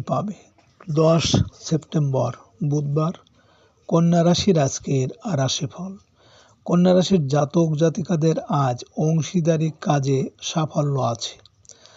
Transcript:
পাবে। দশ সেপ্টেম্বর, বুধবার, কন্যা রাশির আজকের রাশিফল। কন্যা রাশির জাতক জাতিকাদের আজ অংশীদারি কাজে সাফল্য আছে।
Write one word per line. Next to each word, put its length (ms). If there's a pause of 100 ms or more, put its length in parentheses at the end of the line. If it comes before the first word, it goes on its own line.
পাবে। 300 (640)
দশ 220 (380)
সেপ্টেম্বর, 720 (320)
বুধবার, 500 (760)
কন্যা 340
রাশির 360
আজকের 480 (320)
রাশিফল। 540 (720)
কন্যা 280
রাশির 340
জাতক 500
জাতিকাদের 580 (300)
আজ 120 (200)
অংশীদারি 720 (120)
কাজে 380 (220)
সাফল্য 540 (160)
আছে। 240 (600)